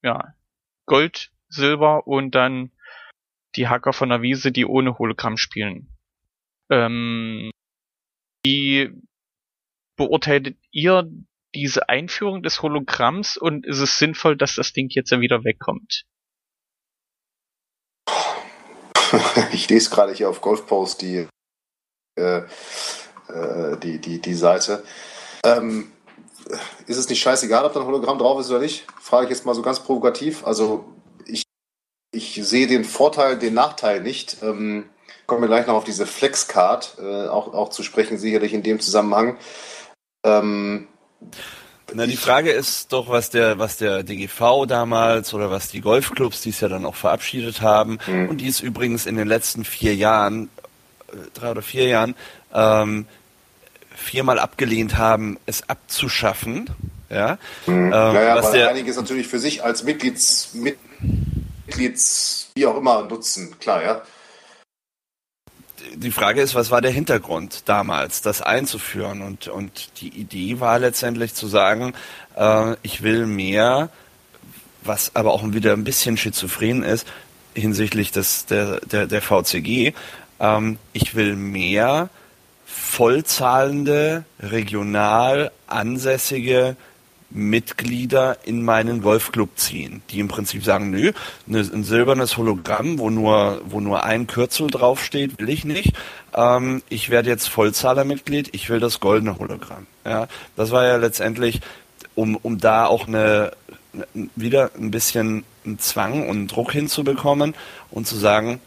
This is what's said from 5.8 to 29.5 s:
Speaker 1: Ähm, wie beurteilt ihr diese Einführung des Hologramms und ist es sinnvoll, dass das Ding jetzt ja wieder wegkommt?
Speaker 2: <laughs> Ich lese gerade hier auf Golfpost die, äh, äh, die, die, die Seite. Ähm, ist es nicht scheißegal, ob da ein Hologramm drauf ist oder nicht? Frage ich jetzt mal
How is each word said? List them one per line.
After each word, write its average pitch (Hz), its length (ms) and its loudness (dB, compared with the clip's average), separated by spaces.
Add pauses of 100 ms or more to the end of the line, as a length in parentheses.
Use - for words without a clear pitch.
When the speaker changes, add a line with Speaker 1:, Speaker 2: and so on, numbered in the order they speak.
Speaker 1:
Ähm, 117 840 -2 (920)
wie 139 480 0 (1040)
beurteilt 143 600 0 (160)
ihr 175 320 2 (500)
diese 143 340 -2
Einführung 175 540 -4
des - 180 -4
Hologramms 147 760 -2
und 151 260 -4
ist 139 160 -4
es 139 160 0
sinnvoll, 156 400 2
dass 139 180 -2
das - 200 -4
Ding 135 160 -2
jetzt - 200 -2
ja 123 100 4
wieder 120 240 2
wegkommt? - 600 -4 (2000)
Speaker 2:
<laughs> - 60 -4 (1400)
Ich - 180 -4
lese 110 180 6
gerade 101 240 4
hier 98 160 0
auf 90 140 -4
Golfpost 101 580 0
die, 90 260 -4 (920)
äh, 90 220 0
äh, - 1400 -8
die, 82 160 -8
die, 85 220 -8
die 90 140 -4
Seite. 90 500 2 (580)
Ähm, 113 480 2 (960)
ist 120 120 -4
es 127 100 -2
nicht 123 140 0
scheißegal, 127 420 4
ob 151 80 2
da 147 80 -2
ein 127 60 -4
Hologramm 135 320 0
drauf 131 200 4
ist 127 120 -6
oder 123 100 2
nicht? - 240 -4 (160)
Frage 127 240 2
ich 123 60 -4
jetzt 123 160 -6
mal 120 80 0